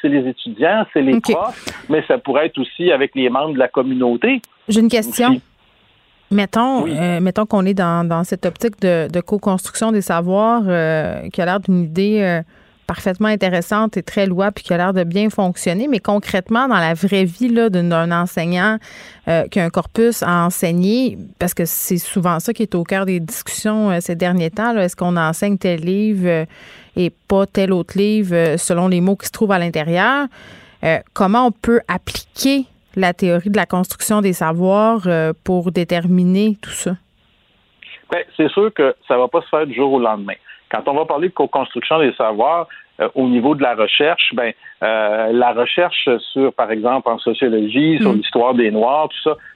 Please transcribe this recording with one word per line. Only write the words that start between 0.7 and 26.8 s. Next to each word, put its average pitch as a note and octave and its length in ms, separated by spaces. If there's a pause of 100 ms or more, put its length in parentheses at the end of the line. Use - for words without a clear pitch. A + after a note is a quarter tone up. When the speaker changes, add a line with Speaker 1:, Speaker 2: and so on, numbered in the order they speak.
Speaker 1:
c'est D3+ 80
les A#3 140
Speaker 2:
Ok. A#3 160
Speaker 1:
profs, G3+ 320 (260)
mais D#3 180
ça C#3 80
pourrait C#3 300
être D#3+ 120
aussi E3+ 340
avec C3+ 220
les C3 140
membres C#3+ 260
de C3 40
la B2+ 100
communauté. B2+ 720 (280)
Speaker 2:
J'ai A3 120
une A3+ 80
question. A#3+ 420
Speaker 1:
Aussi. B3+ 120 (880)
Speaker 2:
Mettons, A3+ 540
Speaker 1:
Oui. D#4+ 140
Speaker 2:
euh, F3 220
mettons F#3 260
qu'on G3 180
est G3 100
dans, E3+ 320
dans E3+ 180
cette - 200
optique G#3 360
de, E3+ 300
de F3 100
co-construction G3+ 720
des G#3 100
savoirs, G3 680
euh, D#3+ 600
qui - 100
a E3+ 60
l'air F#3+ 140
d'une F3+ 240
idée, G3 380
euh, E3+ 200 (440)
parfaitement F#3 420
intéressante G#3 680
et - 40
très - 240
louable, G3 280
puis - 100
qui - 80
a E3+ 60
l'air F#3 160
de F#3 100
bien G3 240
fonctionner. F#3+ 600
Mais B3 120
concrètement, G#3+ 680
dans G#3+ 100
la E3 160
vraie F#3+ 300
vie, F#3 240
là, A#3 200
d'un, F3+ 160
d'un E3+ 280
enseignant, F3+ 680 (500)
euh, E3 200
qui G3+ 120
a E3+ 40
un E3+ 60
corpus A3+ 520
à F3 240
enseigner, F3+ 720 (200)
parce F3 140
que F3 140
c'est - 320
souvent E3+ 420
ça A#3 140
qui - 80
est G3+ 120
au F3 100
cœur G3 200
des F#3 160
discussions, G#3+ 720
euh, F3 100
ces E3+ 160
derniers F3 340
temps, A3 220
là, G#3 120
est-ce F3+ 120
qu'on F3 220
enseigne F3+ 400
tel F3 220
livre, F#3+ 460
euh, E3 180 (520)